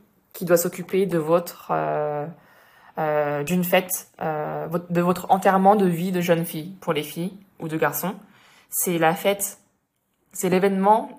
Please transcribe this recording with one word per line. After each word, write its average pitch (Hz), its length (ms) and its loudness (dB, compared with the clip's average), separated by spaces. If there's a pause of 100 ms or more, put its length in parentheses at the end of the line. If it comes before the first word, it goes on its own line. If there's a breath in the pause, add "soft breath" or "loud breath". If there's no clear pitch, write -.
(340)
qui - 120 -10
doit 170 120 6
s'occuper 185 480 -2
de 170 120 -2
votre, 165 540 -2
euh, 151 540 -2 (720 soft breath)
euh, 151 460 -2
d'une 175 200 0
fête, - 460 0 (120)
euh, 151 480 -6
votre, 175 220 -6
de 175 100 2
votre 180 300 0
enterrement 190 440 6
de 202 100 4
vie 175 260 0
de 180 100 0
jeune 170 240 2
fille 165 360 -10
pour 170 120 -2
les 151 100 -2
filles 170 340 -8 (220)
ou 170 80 -8
de 160 100 -4
garçons. 160 380 -2 (540 soft breath)
C'est - 280 -2
la 160 180 2
fête, - 440 -2 (720)
c'est - 180 -4
l'événement, 196 680 2